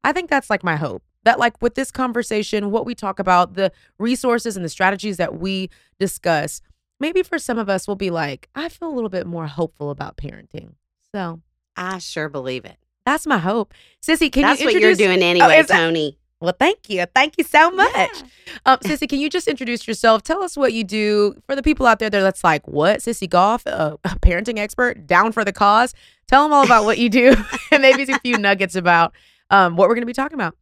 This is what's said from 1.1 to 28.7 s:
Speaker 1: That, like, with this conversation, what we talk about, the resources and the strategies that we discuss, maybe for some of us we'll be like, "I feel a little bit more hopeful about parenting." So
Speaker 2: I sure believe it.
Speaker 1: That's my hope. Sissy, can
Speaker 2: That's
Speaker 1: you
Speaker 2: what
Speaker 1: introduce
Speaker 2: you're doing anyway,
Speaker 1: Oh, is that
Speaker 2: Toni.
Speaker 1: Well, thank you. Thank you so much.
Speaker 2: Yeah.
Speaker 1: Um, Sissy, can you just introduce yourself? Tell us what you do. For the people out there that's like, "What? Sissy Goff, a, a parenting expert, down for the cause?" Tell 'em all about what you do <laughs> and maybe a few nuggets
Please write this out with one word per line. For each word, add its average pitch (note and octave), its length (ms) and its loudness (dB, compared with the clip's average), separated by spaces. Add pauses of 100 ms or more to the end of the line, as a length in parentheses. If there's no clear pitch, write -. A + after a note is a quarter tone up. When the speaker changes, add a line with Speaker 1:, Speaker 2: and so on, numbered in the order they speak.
Speaker 1:
That, A#3 160 4
like, - 220 -2
with A#3 140 -2
this C4+ 160 -6
conversation, G#3+ 800 -4
what A3 140 -2
we A#3 100 -8
talk G3 240 -10
about, F3+ 340 2
the F#3+ 180 -2 (280)
resources A#3 560 -2
and F3+ 100 -8
the D#3 40 -8
strategies F#3+ 480 -2
that E3+ 220 -4
we F#3 300 -6 (300)
discuss, E3+ 640 -4 (380)
maybe F4+ 240 -2
for E4+ 140 -6
some A#3 220 -6
of G3+ 100 -6
us F#3+ 180 -4
we'll G3+ 80 -6
be G3 140 -6
like, D3+ 460 -6
"I D#4+ 140 -8
feel E4 200 -12
a D4 60 -10
little A3+ 140 -6
bit F3+ 180 -8
more E3+ 200 -8
hopeful D3 440 -8
about C#3+ 260 -14
parenting." - 560 -16 (400)
So E3+ 280 -10 (340)
Speaker 2:
I F#3 240 -10
sure D#3 300 -8
believe C3 360 -10
it. - 120 -20 (280)
Speaker 1:
That's D4 220 -2
my C4+ 100 0
hope. G3 360 -4 (280)
Sissy, D#4+ 300 0
can C#4 120 2
Speaker 2:
That's C4 180 2
Speaker 1:
you D4 60 0
Speaker 2:
what B3 80 2
Speaker 1:
introduce A3 240 4
Speaker 2:
you're G3 100 4
doing F3+ 120 2
anyway, F3 360 6
Speaker 1:
Oh, - 20 10
is D#3+ 80 4
that - 100 2
Speaker 2:
Toni. E3 400 -2 (240)
Speaker 1:
Well, F3+ 160 -2
thank F4 320 0
you. F3+ 240 -2
Thank D4 240 2
you E4 60 -2
so D#4+ 260 4
much. F#4+ 240 2
Speaker 2:
Yeah. - 140 0 (580)
Speaker 1:
Um, C4 140 6
Sissy, G#3 300 -4
can C#4 100 -2
you D4 100 -4
just F4+ 200 -4
introduce A#3+ 380 -6
yourself? A3 360 2
Tell F4 180 -4
us F4+ 140 -8
what C4+ 160 0
you A3+ 140 -4
do. G#3 500 0 (120)
For C#4 80 -4
the C#4 80 -6
people D4+ 220 0
out A3+ 140 4
there A3 100 -4
that's F#3+ 360 0
like, D#3 200 2
"What? D#3+ 340 0
Sissy G#3+ 300 -8
Goff, G3+ 360 2
a, D3+ 400 -4
a F#3 40 -2 (100)
parenting G#3 380 0
expert, G#3 480 -4
down G3 280 4
for A3+ 100 -2
the G3+ 100 -2
cause?" G#3+ 400 2 (360)
Tell C#4 160 6
'em D4+ 80 0
all C#4 100 6
about A3 220 6
what A3 120 0
you A#3 120 0
do B3 260 6 (180)
<laughs> - 200 -6
and C#4+ 80 4
maybe C4+ 280 -4
a C#4 100 -2
few A#3+ 180 -4
nuggets G3 380 -2